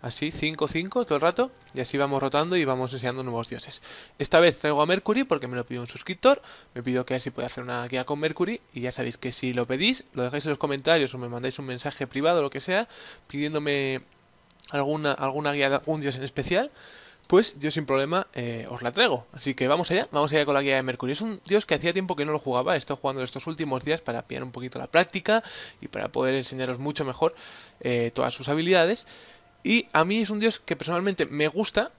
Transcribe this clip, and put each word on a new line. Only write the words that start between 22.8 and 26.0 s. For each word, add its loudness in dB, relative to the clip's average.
jugando -2
estos -8
últimos -4
días 0
para -4
pillar -8
un -10
poquito -10
la -6
práctica 4
y -12
para -6